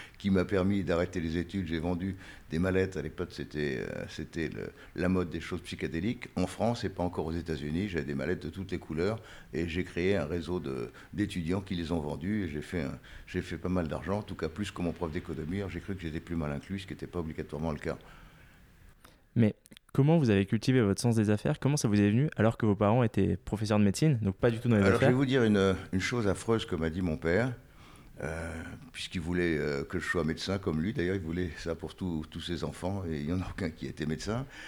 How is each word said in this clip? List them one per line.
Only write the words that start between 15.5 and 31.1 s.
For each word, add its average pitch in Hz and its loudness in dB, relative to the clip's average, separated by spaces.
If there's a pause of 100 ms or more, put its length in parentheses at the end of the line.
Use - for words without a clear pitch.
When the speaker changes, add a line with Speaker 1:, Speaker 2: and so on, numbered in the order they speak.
Speaker 1:
Alors, 98 -4
j'ai 85 -8
cru 98 -6
que 90 -10
j'étais 80 -4
plus 85 -8
malin 73 -2
que - -12
lui, 98 -6
ce 95 -12
qui - -10
n'était - -10
pas - -8
obligatoirement 78 -4
le - -4
cas. - -4 (1400)
Speaker 2:
Mais 113 4 (380)
comment 151 6
vous 131 4
avez 101 6
cultivé 127 2
votre 98 4
sens 120 4
des 107 6
affaires ? 143 2
Comment 139 2
ça 143 2
vous 104 6
est 101 8
venu 127 4
alors 110 6
que 113 0
vos 101 6
parents 107 4
étaient 95 2
professeurs 107 0
de 107 8
médecine, 120 4
donc 98 0
pas 120 2
du 110 -2
tout 120 0
dans 117 8
les 101 8
Speaker 1:
Alors, 113 6
Speaker 2:
affaires ? 131 6
Speaker 1:
je 127 8
vais 127 4
vous 139 4
dire 127 4
une, 98 6 (160)
une 95 2
chose 110 0
affreuse 107 0
que - -4
m'a 80 0
dit 90 -4
mon 82 0
père, 95 2 (720)
euh, 80 -6 (400)
puisqu'il - -8
voulait, 87 2
euh, 71 0
que 85 -6
je 80 -6
sois 85 0
médecin 80 -2
comme 82 -2
lui. 95 0
D'ailleurs, 87 0